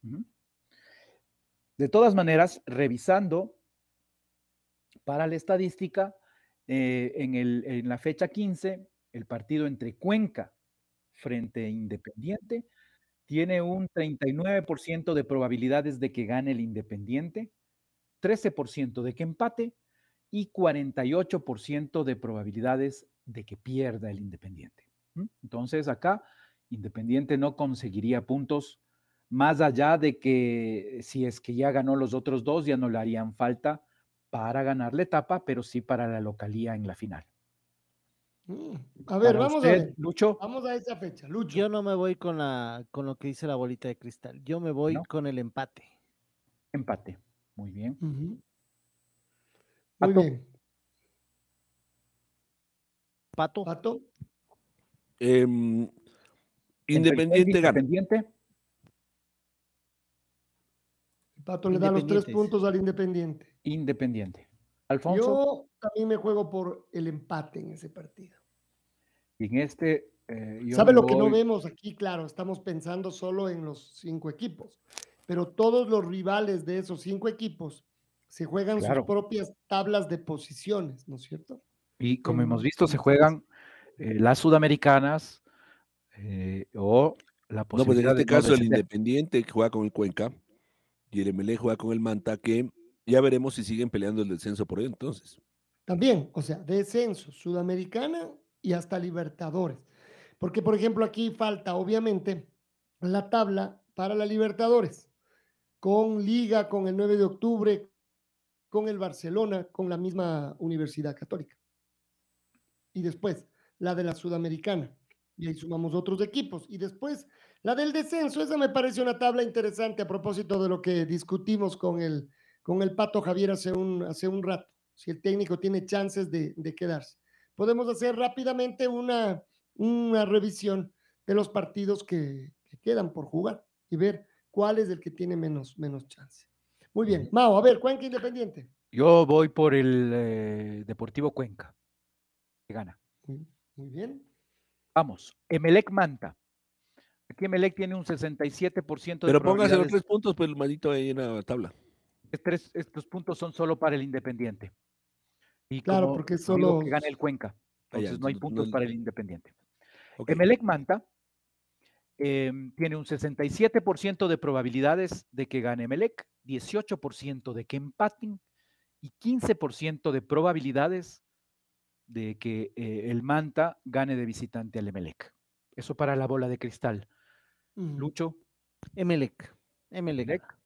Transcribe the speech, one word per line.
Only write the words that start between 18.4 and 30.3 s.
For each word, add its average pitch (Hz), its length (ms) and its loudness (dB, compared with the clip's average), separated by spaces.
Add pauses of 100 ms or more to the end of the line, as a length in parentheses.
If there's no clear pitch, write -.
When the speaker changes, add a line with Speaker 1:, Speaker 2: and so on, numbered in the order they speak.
Speaker 1:
por 135 180 -6
ciento 123 340 -6
de 123 120 -4
que 143 80 -8
empate 233 520 -2 (560)
y 202 160 -4
cuarenta 143 580 0
y 131 100 0
ocho 180 300 0
por 117 160 -6
ciento 147 440 -4
de 127 120 -2
probabilidades 113 880 -4 (180)
de 110 200 -14
que 127 120 -16
pierda 120 540 -4
el 98 80 -8
Independiente. 95 680 -16 (260)
¿Mm? 175 100 -8 (180)
Entonces, 123 460 -4
acá 180 360 0 (460)
Independiente 117 680 -2
no 143 180 -2
conseguiría 120 680 -2
puntos, 143 540 -4 (500)
más 139 300 2
allá 147 380 4
de 147 200 2
que, 120 840 0